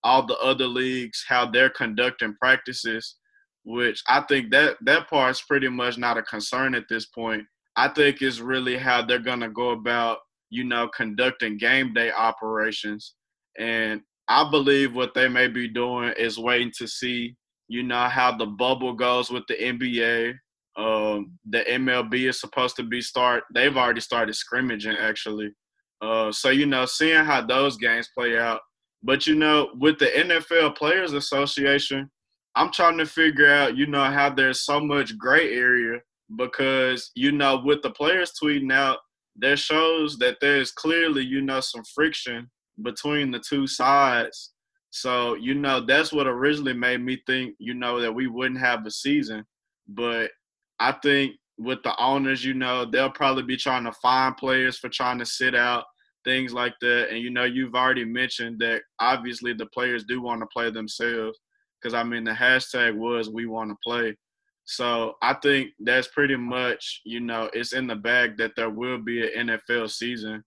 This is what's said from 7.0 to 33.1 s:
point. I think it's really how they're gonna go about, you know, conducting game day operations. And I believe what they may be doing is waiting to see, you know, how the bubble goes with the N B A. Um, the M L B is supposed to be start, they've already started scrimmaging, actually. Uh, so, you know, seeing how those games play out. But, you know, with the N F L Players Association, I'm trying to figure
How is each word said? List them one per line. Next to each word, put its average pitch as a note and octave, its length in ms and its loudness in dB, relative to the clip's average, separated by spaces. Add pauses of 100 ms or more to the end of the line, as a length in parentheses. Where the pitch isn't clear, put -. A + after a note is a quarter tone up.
point. A2+ 400 -6 (300)
I B2+ 140 4
think C#3+ 340 4
it's B2 160 -2
really B2+ 380 -2
how B2 260 2
they're B2 160 2
gonna A#2+ 300 -4
go A#2+ 200 -2
about, A#2 480 0 (320)
you A#2+ 140 -4
know, A#2+ 240 0
conducting A2+ 680 -2
game B2 360 2
day A#2 180 0
operations. A2 1000 -2 (460)
And A2 420 -2 (300)
I D3 180 6
believe C#3 440 4
what B2 220 -2
they C3 120 4
may B2 200 4
be A#2+ 200 -4
doing A#2+ 500 -2
is A2+ 200 -2
waiting A#2+ 400 0
to A#2+ 100 -8
see, A#2+ 480 -6 (320)
you A#2 160 -6
know, B2 240 0
how B2+ 300 2
the A2 80 -2
bubble B2 480 -2
goes B2 380 0
with B2 160 -6
the - 120 -4
N A#2+ 200 -2
B A#2+ 240 -2
A. A#2 360 0 (380)
Um, G#2+ 600 -2 (100)
the A#2 180 0
M B2+ 220 0
L B2 140 2
B B2+ 240 -2
is B2+ 120 -2
supposed B2+ 360 -2
to C3 80 -6
be A#2+ 180 -6
start, B2 420 0 (100)
they've C3 220 2
already A#2+ 260 2
started A2 320 -2
scrimmaging, A2 640 -4
actually. G#2+ 560 -4 (480)
Uh, A2 320 0
so, C3 180 0
you C#3+ 180 4
know, C3 180 2
seeing D#3 400 4
how C#3 160 2
those B2+ 340 2
games A#2 400 0
play A#2+ 220 0
out. A#2 240 0 (400)
But, C3 240 2
you D#3 100 4
know, D3+ 440 4
with D3+ 180 6
the B2+ 180 4
N F3 160 2
F D#3+ 200 0
L E3 200 4
Players E3 420 0
Association, C#3 960 0 (460)
I'm D#3+ 160 2
trying E3 280 4
to D#3+ 80 0
figure D3+ 440 6